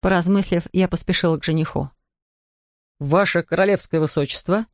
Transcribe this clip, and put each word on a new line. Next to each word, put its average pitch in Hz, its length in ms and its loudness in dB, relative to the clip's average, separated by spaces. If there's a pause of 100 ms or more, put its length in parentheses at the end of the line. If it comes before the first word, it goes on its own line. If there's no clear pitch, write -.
Поразмыслив, 185 600 2 (100)
я 185 140 2
поспешила 170 500 0
к - 60 -8
жениху. 156 480 -2 (1040)
"Ваше 170 460 2
королевское 190 580 0
высочество!" 165 720 -2